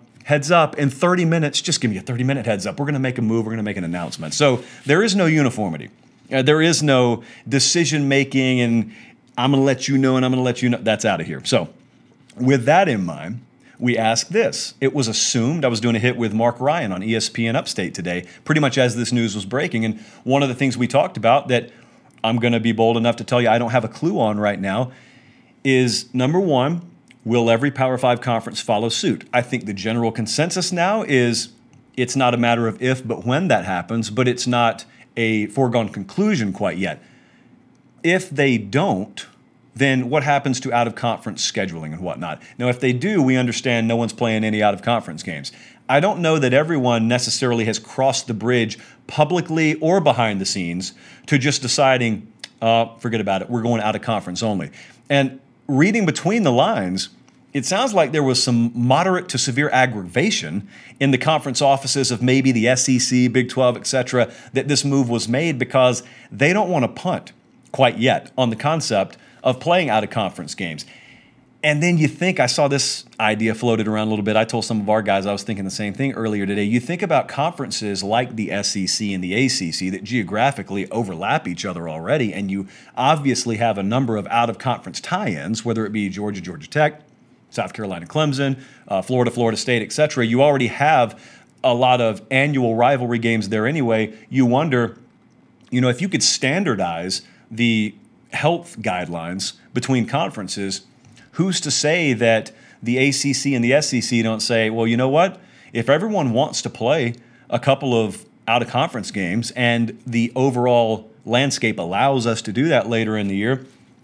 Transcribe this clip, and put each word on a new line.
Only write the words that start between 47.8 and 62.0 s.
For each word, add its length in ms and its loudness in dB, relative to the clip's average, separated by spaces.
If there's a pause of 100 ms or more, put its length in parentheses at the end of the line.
the 80 -6
bridge 460 0 (260)
publicly 680 0
or 260 2
behind 400 2
the 40 -4
scenes 480 -4 (340)
to 100 2
just 240 0
deciding, 640 2 (340)
uh, 260 4 (120)
"Forget 220 -2
about 200 -2
it, 80 -8
we're 120 -2
going 200 0
out 140 0
of 60 -6
conference 420 -4
only." 260 -2 (400)
And 300 0 (260)
reading 400 2
between 380 0
the 80 2
lines, 560 0 (460)
it 120 -4
sounds 280 0
like 180 4
there 120 2
was 200 2
some 320 2
moderate 540 2
to 80 -4
severe 340 0
aggravation 960 0 (320)
in 120 4
the 60 4
conference 440 -2
offices 500 2